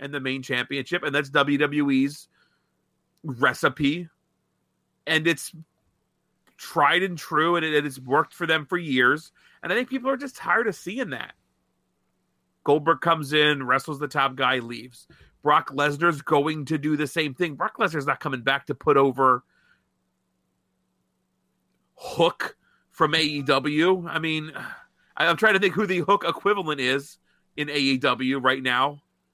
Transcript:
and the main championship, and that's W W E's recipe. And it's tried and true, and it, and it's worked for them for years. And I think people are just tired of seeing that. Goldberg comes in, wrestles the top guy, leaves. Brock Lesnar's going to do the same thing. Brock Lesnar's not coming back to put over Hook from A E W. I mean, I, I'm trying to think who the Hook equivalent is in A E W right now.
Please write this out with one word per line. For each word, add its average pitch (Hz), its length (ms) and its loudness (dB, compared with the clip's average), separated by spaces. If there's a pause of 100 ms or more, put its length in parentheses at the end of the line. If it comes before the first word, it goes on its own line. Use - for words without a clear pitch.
and 143 120 -12
the 143 80 -6
main 131 220 -6
championship, 135 600 -4
and 143 120 -4
that's 143 160 0
W 143 280 2
W 147 320 0
E's 135 380 0 (960)
recipe. 143 840 -2 (1000)
And 156 200 0
it's - 260 -2 (1040)
tried 165 460 2
and 180 160 -4
true, 165 380 0
and 165 80 -2
it, 151 100 -2
and 147 120 2
it's 135 140 -10
worked 135 320 0
for 170 140 -8
them 156 200 0
for 180 120 -4
years. 139 540 2 (300)
And 170 100 -4
I 208 40 0
think 254 120 -2
people 262 220 -4
are 277 60 0
just 262 200 -12
tired 220 300 0
of 196 80 -2
seeing 214 360 -8
that. 120 240 -10 (1300)
Goldberg 147 360 2
comes 156 320 0
in, 151 320 2
wrestles 135 340 -2
the 143 100 -6
top 135 260 -2
guy, 131 240 0
leaves. 117 480 -12 (360)
Brock 151 280 2
Lesnar's 147 520 0
going 156 420 0
to 156 140 -2
do 147 180 -2
the 147 100 -2
same 151 280 -4
thing. 165 200 -4
Brock 175 240 -4
Lesnar's 160 280 -2
not 139 120 0
coming 135 220 -6
back 135 260 -2
to 135 80 -6
put 143 220 2
over 131 480 4 (2500)
Hook - 600 -2 (340)
from 156 240 0
A 160 60 4
E 151 220 -2
W. 151 680 2
I 160 100 -4
mean, 156 340 -6 (640)
I, 156 100 2
I'm 170 100 2
trying 214 180 4
to 190 60 4
think 185 140 2
who 202 120 0
the 180 140 0
Hook 202 260 2
equivalent 170 540 -2
is 131 380 -2 (380)
in 147 140 -6
A 147 60 -4
E 139 220 2
W 131 400 0
right 131 240 0
now. 131 380 0 (340)